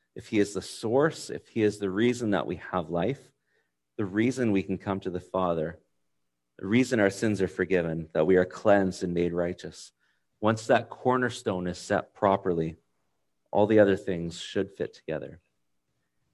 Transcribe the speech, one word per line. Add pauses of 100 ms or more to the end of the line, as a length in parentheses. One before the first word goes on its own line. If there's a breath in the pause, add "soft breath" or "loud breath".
(140)
if
he
is
the
source,
if
he
is
the
reason
that
we
have
life, (680)
the
reason
we
can
come
to
the
Father, (800)
the
reason
our
sins
are
forgiven,
that
we
are
cleansed
and
made
righteous, (480)
once
that
cornerstone
is
set
properly, (720)
all
the
other
things
should
fit
together. (960)